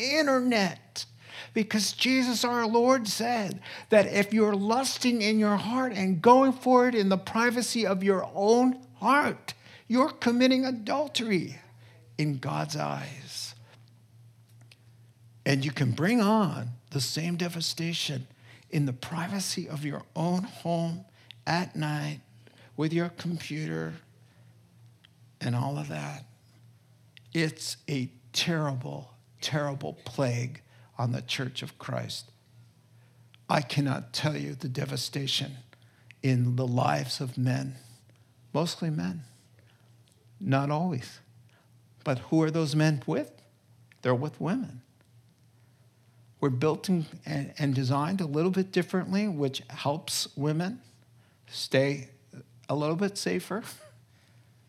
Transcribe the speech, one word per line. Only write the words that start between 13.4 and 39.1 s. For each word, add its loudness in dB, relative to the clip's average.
And 2
you 0
can 0
bring 2
on 2
the -2
same -4
devastation -4
in 0
the -2
privacy -6
of -8
your -8
own 0
home -4
at -2
night -4
with -2
your 0
computer -6
and -2
all -2
of -8
that. -8
It's -2
a -2
terrible, -2
terrible -4
plague -2
on 0
the -2
Church -6
of -14
Christ. -8
I 2
cannot -2
tell -2
you -6
the -8
devastation -6
in 2
the 0
lives 0
of -6
men, -2
mostly -2
men, -4